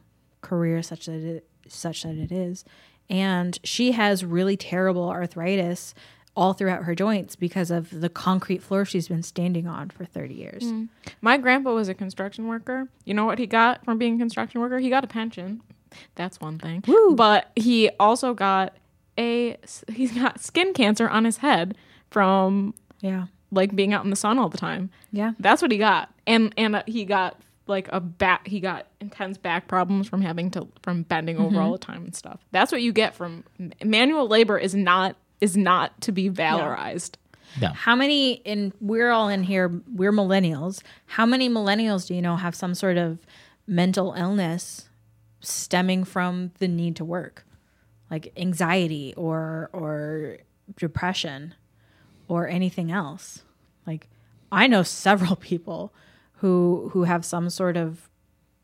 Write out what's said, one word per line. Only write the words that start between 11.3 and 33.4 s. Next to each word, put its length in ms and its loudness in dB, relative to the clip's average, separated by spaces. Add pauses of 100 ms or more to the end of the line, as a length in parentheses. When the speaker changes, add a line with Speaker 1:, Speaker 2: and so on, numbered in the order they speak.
Speaker 2:
grandpa 380 2
was 140 0
a 60 -4
construction 520 -8
worker. 420 -6 (160)
You 100 -4
know 100 0
what 160 -2
he 60 -2
got 380 2
from 140 -2
being 180 0
a 20 0
construction 420 -4
worker? 180 -2
He 120 0
got 120 2
a 60 -4
pension. 540 -8 (520)
That's 260 -8
one 180 -10
thing. 280 -8
Speaker 1:
Woo. 300 8
Speaker 2:
But 400 6
he 420 4
also 360 4
got 420 0 (420)
a 460 -2
s-, 240 -18
he's 240 -2
got 280 0
skin 340 0
cancer 340 4
on 160 2
his 140 0
head 380 2 (340)
from 640 4 (260)
Speaker 1:
Yeah. 260 -4 (240)
Speaker 2:
like, 240 2
being 180 2
out 120 0
in 60 0
the 60 0
sun 220 2
all 120 2
the 80 -10
time. 320 -6 (200)
Speaker 1:
Yeah. 300 -2
Speaker 2:
That's 200 6
what 120 2
he 60 0
got. 320 2 (160)
And, 300 4
and, 200 0
uh, 100 -2
he 180 -6
got, 360 -2 (260)
like, 240 -2
a 100 -2
back, 460 0
he 140 -6
got 260 -6 (140)
intense 380 -10
back 280 -4
problems 420 0
from 140 -2
having 300 -2
to, 160 -8 (140)
from 200 -4
bending 360 -2
over 100 2
Speaker 1:
Mm-hmm. 100 2
Speaker 2:
all 140 2
the 60 -4
time 260 -14
and 100 -14
stuff. 380 -16
That's 180 4
what 120 -2
you 100 2
get 240 2
from, 260 -10 (160)